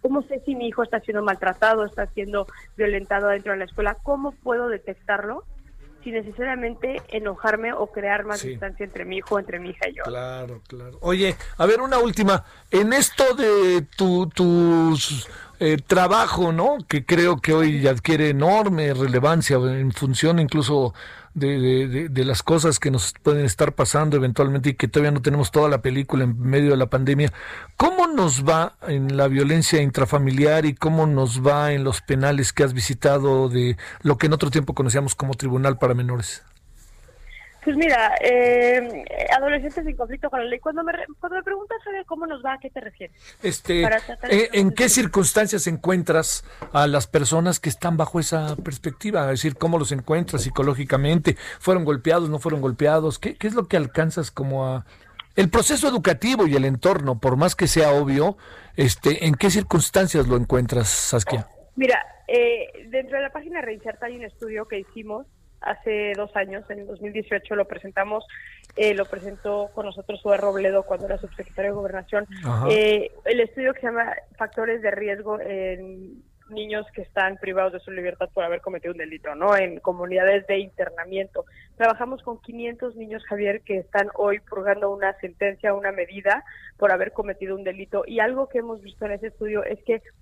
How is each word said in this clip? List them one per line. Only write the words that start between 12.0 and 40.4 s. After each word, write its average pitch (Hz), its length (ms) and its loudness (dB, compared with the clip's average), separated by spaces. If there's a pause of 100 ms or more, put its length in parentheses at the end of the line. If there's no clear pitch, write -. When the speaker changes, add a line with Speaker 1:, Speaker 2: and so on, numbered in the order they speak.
Speaker 2:
En 208 200 4
esto 262 440 4
de 196 500 4 (120)
tu, 180 320 2
tu, 170 680 4 (680)
eh, 156 240 4
trabajo, 180 680 4
¿no? 220 260 2 (100)
Que 143 180 -2
creo 175 360 4
que 156 120 2
hoy 151 340 4
adquiere 151 420 2
enorme 160 640 2
relevancia 135 640 2
en 131 340 2
función 156 480 2
incluso 143 540 2 (420)
de, 139 240 0
de, 131 280 4
de, 143 220 -4
de 131 160 0
las 135 180 0
cosas 160 360 2
que 143 120 0
nos 127 300 0
pueden 147 240 4
estar 143 280 2
pasando 151 440 2
eventualmente 135 520 2
y 139 40 -2
que 131 140 -2
todavía 147 240 4
no 139 100 0
tenemos 143 300 2
toda 151 180 4
la 135 120 2
película 131 420 0
en 120 160 0
medio 139 320 4
de 139 60 4
la 127 100 2
pandemia. 135 440 2 (460)
¿Cómo 349 300 4
nos 160 400 2
va 160 300 2 (100)
en 139 280 0
la 139 120 4
violencia 147 540 4
intrafamiliar 139 840 4
y 147 80 2
cómo 156 320 2
nos 131 400 2
va 147 260 4
en 139 120 0
los 135 180 -2
penales 139 500 0
que - 120 2
has 131 100 2
visitado 135 760 2
de 123 300 0 (240)
lo 147 160 4
que - 80 0
en 151 80 4
otro 147 160 0
tiempo 135 240 0
conocíamos 135 400 0
como 135 220 -4
Tribunal 131 420 0
para 123 160 2
Menores? 123 500 -2 (1160)
Speaker 1:
Pues 294 140 0
mira, 247 460 4
eh, 240 840 2 (320)
adolescentes 285 500 -2
en 302 120 -4
conflicto 247 320 -6
con 262 100 -4
la 233 60 -4